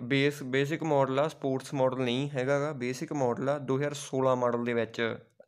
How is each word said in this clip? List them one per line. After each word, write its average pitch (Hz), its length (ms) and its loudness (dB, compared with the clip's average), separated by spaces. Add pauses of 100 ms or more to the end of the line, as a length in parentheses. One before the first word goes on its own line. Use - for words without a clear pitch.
ਬੇਸ, 139 400 2
ਬੇਸਿਕ 139 400 0
ਮਾਡਲ 139 360 2
ਆ, 151 100 2
ਸਪੋਰਟਸ 135 460 -4
ਮਾਡਲ 131 240 2
ਨਹੀਂ 131 320 0
ਹੈਗਾ 139 300 0
ਗਾ, 151 120 -4
ਬੇਸਿਕ 127 400 -6
ਮਾਡਲ 131 360 0
ਆ। 147 100 0
ਦੋ 131 180 -2
ਹਜ਼ਾਰ 143 180 -2
ਸੋਲਾਂ 131 420 2
ਮਾਡਲ 120 280 2
ਦੇ 120 100 0
ਵਿੱਚ, 113 440 0 (300)